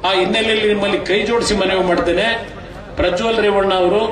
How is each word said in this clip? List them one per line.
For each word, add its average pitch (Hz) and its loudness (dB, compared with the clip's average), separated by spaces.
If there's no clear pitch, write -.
ಆ 196 2
ಹಿನ್ನೆಲೆಯಲ್ಲಿ 214 0
ನಿಮ್ಮಲ್ಲಿ 202 0
ಕೈ 208 2
ಜೋಡಿಸಿ 226 0
ಮನವಿ 190 0
ಮಾಡ್ತೇನೆ, 175 0
ಪ್ರಜ್ವಲ್ 214 0
ರೇವಣ್ಣ 196 2
ಅವರು 196 2